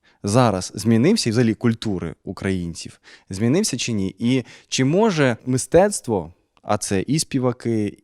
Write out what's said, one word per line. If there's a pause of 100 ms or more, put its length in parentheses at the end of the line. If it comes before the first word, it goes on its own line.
(240)
зараз
змінився,
і
взагалі
культури
українців (300)
змінився
чи
ні?
І (240)
чи
може
мистецтво, (300)
а
це
і
співаки,